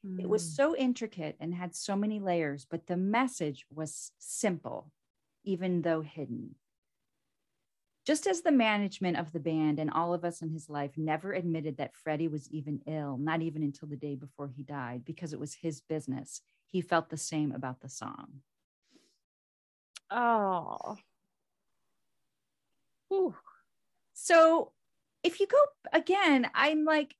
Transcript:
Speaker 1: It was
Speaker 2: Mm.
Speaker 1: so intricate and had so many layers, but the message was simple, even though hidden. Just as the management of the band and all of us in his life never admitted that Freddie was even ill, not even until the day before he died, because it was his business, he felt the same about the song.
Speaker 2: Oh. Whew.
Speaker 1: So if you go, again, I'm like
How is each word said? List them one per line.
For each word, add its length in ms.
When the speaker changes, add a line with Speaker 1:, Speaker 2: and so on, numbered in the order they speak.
Speaker 1:
It 100
was 160
Speaker 2:
Mm. 120
Speaker 1:
so 200
intricate 640
and 140
had 200
so 220
many 240
layers, 440
but 220
the 100
message 720
was 480
simple, 720
even 400
though 200
hidden. 540
Just 240
as 140
the 100
management 640
of 160
the 80
band 400
and 100
all 240
of 100
us 180
in 80
his 180
life 280
never 360
admitted 460
that 180
Freddie 320
was 220
even 360
ill, 320
not 240
even 220
until 240
the 80
day 180
before 340
he 140
died, 420
because 280
it 80
was 140
his 260
business, 600
he 140
felt 300
the 60
same 340
about 300
the 80
song. 540
Speaker 2:
Oh. 880
Whew. 260
Speaker 1:
So 580
if 180
you 80
go, 100
again, 640
I'm 300
like 360